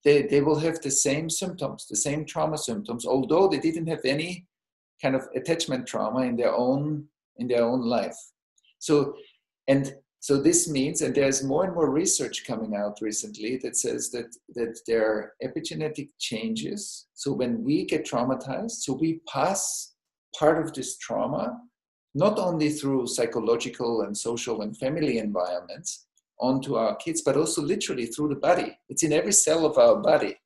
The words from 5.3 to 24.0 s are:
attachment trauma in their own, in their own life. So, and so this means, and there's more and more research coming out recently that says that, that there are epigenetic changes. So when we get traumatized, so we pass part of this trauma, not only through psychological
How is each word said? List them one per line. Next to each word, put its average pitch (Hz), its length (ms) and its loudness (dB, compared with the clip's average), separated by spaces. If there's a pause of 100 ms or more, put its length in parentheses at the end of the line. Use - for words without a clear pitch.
attachment 127 540 -2
trauma 113 360 -2
in 120 120 -2
their 117 180 2
own, 143 520 0 (320)
in 123 100 -6
their 120 160 4
own 123 180 2
life. 113 360 -2 (600)
So, 147 360 2 (520)
and 139 260 2 (280)
so 139 200 2
this 165 280 4
means, 143 320 0
and 131 140 0
there's 135 280 2
more 139 200 2
and 185 100 -2
more 160 160 2
research 139 560 0
coming 110 300 -6
out 104 260 -4
recently 107 560 -6
that 123 200 -6
says 120 340 -2
that, 117 240 -10 (200)
that 117 300 -4
there 113 240 2
are 107 320 -2
epigenetic 151 680 -6 (100)
changes. - 920 -6
So - 180 -6
when 120 320 -2
we 156 220 0
get 151 200 -2
traumatized, 135 760 -4
so 135 100 -2
we 160 340 -2
pass - 680 -2 (440)
part 156 240 4
of - 120 -6
this - 240 -8
trauma, 143 600 -4 (580)
not 196 220 2
only 165 320 0
through 135 380 0
psychological 117 920 0